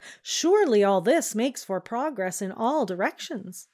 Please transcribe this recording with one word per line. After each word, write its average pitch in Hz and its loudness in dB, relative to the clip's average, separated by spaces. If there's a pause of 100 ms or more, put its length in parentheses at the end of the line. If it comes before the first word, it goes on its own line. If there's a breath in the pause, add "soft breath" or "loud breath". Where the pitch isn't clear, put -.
(220 loud breath)
Surely 320 4
all 196 4
this 285 2
makes 240 -2
for 190 -4
progress 226 -4
in 190 -4
all 254 0
directions. 185 -6